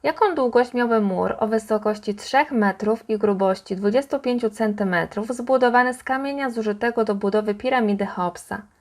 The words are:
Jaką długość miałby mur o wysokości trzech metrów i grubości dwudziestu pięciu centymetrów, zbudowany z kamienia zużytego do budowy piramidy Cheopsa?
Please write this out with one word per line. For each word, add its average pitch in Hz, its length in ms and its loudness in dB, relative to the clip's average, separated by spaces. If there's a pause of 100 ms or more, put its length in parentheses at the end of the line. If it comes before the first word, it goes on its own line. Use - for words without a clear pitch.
Jaką 320 320 2
długość 247 380 2
miałby 233 280 2
mur 185 380 0
o 220 80 0
wysokości 214 680 -2
trzech 285 360 0
metrów 214 580 0
i 220 80 0
grubości 196 580 0
dwudziestu 226 440 0
pięciu 247 300 -2
centymetrów, 208 800 -2
zbudowany 247 680 2
z 247 100 -12
kamienia 277 460 -4
zużytego 226 560 -2
do 208 100 0
budowy 208 400 0
piramidy 208 500 0
Cheopsa? 180 560 -6 (200)